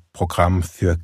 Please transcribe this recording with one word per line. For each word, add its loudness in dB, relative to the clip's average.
Programm 0
für -2